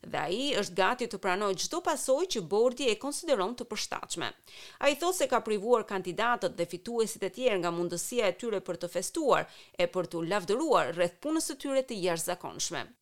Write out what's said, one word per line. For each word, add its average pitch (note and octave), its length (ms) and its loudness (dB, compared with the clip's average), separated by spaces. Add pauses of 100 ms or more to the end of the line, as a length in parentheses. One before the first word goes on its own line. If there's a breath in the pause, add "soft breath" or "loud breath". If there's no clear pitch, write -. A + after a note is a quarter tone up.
dhe - 160 -4
ai A3+ 400 -2
është F3 160 -4
gati A3 320 2
të G3+ 160 -8
pranojë G3 380 0
çdo E4+ 240 -4
pasojë D4+ 480 2
që G#3+ 80 -2 (100)
bordi B3 380 2
e G#3 100 -2
konsideron B3 560 0
të A3 140 -8
përshtatshme. - 580 -4 (560 loud breath)
Ai C#4+ 80 6
thotë E4+ 240 0
se C#4+ 100 2
ka A#3 140 4
privuar G#3+ 480 2
kandidatët G3 680 0
dhe E3+ 140 -2
fituesit A3 560 -2
e F#3 140 -4
tjerë A#3 240 4
nga F3 100 0
mundësia F3 560 0
e F3+ 80 -2
tyre G#3 240 -2
për E3+ 220 -6
të F3 100 -6
festuar G3 560 2 (240 loud breath)
e F3 160 2
për F3+ 220 -2
t'u E3 100 -4
lavdëruar F#3 720 2
rreth F3 240 0
punës D#4 320 -2
së C#4+ 140 -10
tyre C4+ 180 2
të C4 240 -6
jashtëzakonshme. E3 800 -2 (160)